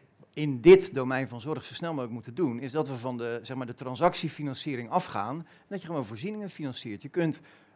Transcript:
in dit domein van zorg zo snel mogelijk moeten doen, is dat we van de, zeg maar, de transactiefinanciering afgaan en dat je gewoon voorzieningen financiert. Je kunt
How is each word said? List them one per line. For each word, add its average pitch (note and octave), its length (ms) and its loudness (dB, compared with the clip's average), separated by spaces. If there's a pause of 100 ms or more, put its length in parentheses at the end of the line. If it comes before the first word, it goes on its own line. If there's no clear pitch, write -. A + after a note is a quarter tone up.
(340)
in C#3+ 280 -4
dit F#3 320 12
domein C3 340 -2
van A#2 140 -12
zorg C#3+ 220 -6
zo - 100 -14
snel E3+ 160 -6
mogelijk D3+ 240 -6
moeten A#2 220 -12
doen, B2+ 240 0
is C3 120 -8
dat D3 160 -2
we C3+ 80 -6
van B2 220 -6
de, A#2 240 -6
zeg B2+ 160 -10
maar, C3 80 -6
de A#2+ 80 -10
transactiefinanciering C3+ 1160 -2
afgaan B2 480 -2
en - 300 -16
dat G3 140 -8
je D#3+ 60 -14
gewoon D3+ 180 -2
voorzieningen F3+ 440 -8
financiert. B2 520 -8
Je C#3 80 -14
kunt E3 320 0 (340)